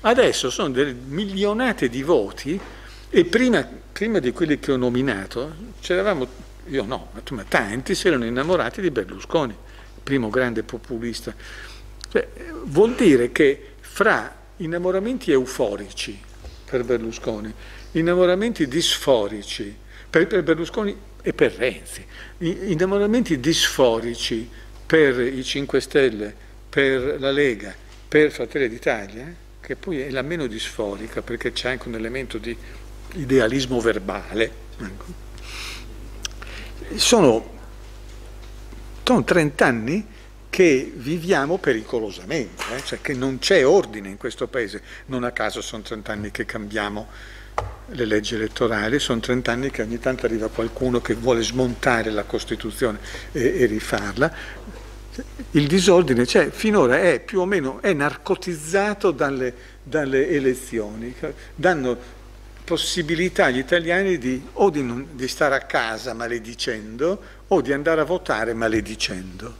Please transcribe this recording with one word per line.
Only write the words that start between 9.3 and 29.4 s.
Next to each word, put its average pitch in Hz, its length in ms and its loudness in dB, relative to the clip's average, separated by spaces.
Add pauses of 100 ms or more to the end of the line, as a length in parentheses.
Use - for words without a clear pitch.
primo 127 280 -2
grande 120 320 0
populista. 113 720 -8 (760)
Cioè, - 160 2 (360)
vuol 208 320 6
dire 135 360 8
che - 480 2
fra 185 560 2 (220)
innamoramenti 180 760 0
euforici 104 880 0 (460)
per 127 200 -2
Berlusconi, 113 680 -2 (380)
innamoramenti 180 760 2
disforici 107 1080 0 (320)
per, 165 180 4
per 190 160 2
Berlusconi 165 540 -2 (240)
e - 140 -2
per 131 180 4
Renzi, - 500 -4 (360)
i-, 185 340 -2
innamoramenti 196 680 2
disforici 120 1080 2 (380)
per 139 340 6
i 131 240 -2
Cinque 139 360 0
Stelle, 110 540 2 (360)
per 139 500 2
la 135 100 0
Lega, 117 440 0 (340)
per 151 240 6
Fratelli 127 380 -2
d'Italia, 117 760 -6 (220)